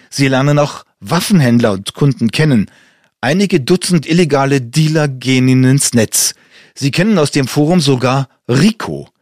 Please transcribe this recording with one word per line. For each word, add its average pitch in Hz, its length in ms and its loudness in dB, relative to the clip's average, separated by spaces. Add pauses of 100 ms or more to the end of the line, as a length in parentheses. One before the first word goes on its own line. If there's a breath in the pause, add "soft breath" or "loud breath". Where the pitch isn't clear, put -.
(100)
Sie 139 160 -2
lernen 135 320 0
auch - 260 -4 (140)
Waffenhändler 120 720 2
und 98 240 -6
Kunden 131 380 0
kennen. 139 360 0 (520 soft breath)
Einige 180 400 0
Dutzend 170 480 0
illegale 143 520 2
Dealer 151 460 0
gehen 127 400 0
ihnen 131 240 4
ins 135 240 0
Netz. - 400 0 (400 soft breath)
Sie 139 160 -4
kennen 202 260 0
aus 147 140 0
dem 135 160 -2
Forum 151 340 0
sogar 131 480 0 (200)
Rico, 120 600 -2 (140)